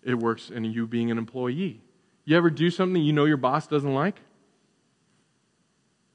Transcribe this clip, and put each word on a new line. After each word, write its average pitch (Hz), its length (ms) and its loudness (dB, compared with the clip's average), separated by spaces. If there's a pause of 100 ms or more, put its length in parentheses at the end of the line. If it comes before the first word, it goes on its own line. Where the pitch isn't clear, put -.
It 127 120 -2
works 113 360 -2
in 110 140 -8
you 113 240 -4
being 117 240 -2
an 113 60 -2
employee. 123 640 -6 (420)
You 151 120 4
ever 170 140 6
do 160 200 2
something 180 320 0
you 151 100 2
know 147 120 4
your 151 120 2
boss 131 300 0
doesn't 143 280 -2
like? 143 260 -2 (1900)